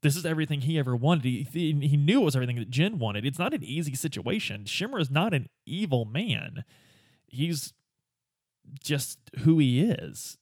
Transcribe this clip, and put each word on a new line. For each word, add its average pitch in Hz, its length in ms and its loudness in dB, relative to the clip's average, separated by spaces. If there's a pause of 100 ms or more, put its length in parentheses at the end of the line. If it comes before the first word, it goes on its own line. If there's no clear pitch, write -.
This 151 160 2
is 175 80 -8
everything 156 360 -2
he 156 160 0
ever 127 200 0
wanted. 147 260 4
He, 127 280 -2
he, 156 360 0
he 143 80 4
knew 165 260 6
it 202 40 6
was 139 100 2
everything 123 220 0
that 110 120 -6
Jin 165 300 2
wanted. 107 260 -2
It's 143 140 -4
not 196 140 0
an 202 100 -4
easy 147 320 -4
situation. 135 720 -4
Shimura 220 340 -4
is 143 100 0
not 170 240 2
an 131 140 -2 (180)
evil 151 380 0
man. 143 640 -4 (600)
He's 151 460 -4 (1120)
just - 340 -4 (220)
who 160 200 6
he 127 220 6
is. - 600 -4